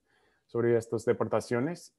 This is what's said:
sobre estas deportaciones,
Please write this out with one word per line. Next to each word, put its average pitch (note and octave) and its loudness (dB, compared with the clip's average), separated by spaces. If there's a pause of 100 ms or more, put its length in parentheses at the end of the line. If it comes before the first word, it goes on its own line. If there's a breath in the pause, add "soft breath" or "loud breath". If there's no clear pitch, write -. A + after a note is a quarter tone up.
(460)
sobre A#2 2
estas A2 -4
deportaciones, A#2+ -2